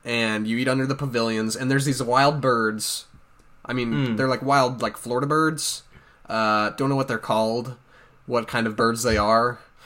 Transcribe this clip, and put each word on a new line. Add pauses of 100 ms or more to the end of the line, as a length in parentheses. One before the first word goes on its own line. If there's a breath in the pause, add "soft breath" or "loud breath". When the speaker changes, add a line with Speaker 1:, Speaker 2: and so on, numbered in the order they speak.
Speaker 1:
and
you
eat
under
the
pavilions,
and
there's
these
wild
birds. (600)
I
mean,
Speaker 2:
Mm.
Speaker 1:
they're,
like,
wild,
like,
Florida
birds. (460 soft breath)
Uh,
don't
know
what
they're
called, (500 soft breath)
what
kind
of
birds
they
are, (260 soft breath)